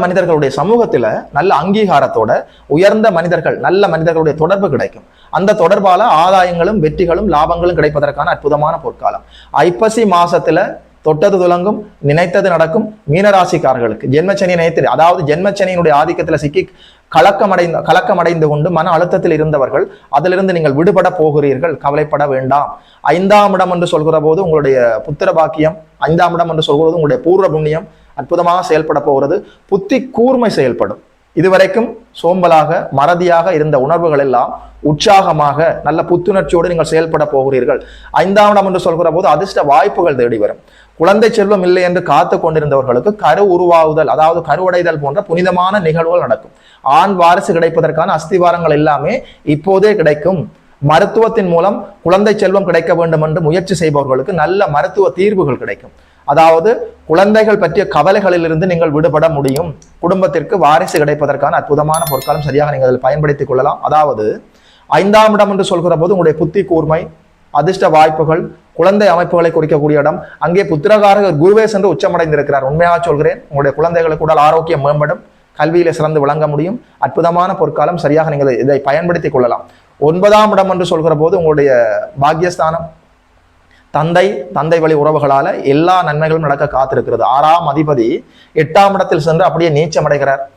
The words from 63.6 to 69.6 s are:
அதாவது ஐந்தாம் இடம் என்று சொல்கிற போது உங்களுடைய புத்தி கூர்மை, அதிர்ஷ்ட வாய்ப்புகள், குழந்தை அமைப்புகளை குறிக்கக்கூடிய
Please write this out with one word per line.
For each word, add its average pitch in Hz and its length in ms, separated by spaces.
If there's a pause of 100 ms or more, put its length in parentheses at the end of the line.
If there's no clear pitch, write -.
அதாவது 139 380 (640)
ஐந்தாம் 208 460
இடம் 202 160
என்று 190 180
சொல்கிற 170 320
போது 185 120
உங்களுடைய 160 280
புத்தி 175 280
கூர்மை, 160 300 (600)
அதிர்ஷ்ட 180 360
வாய்ப்புகள், 160 460 (360)
குழந்தை 196 360
அமைப்புகளை 170 420
குறிக்கக்கூடிய 151 480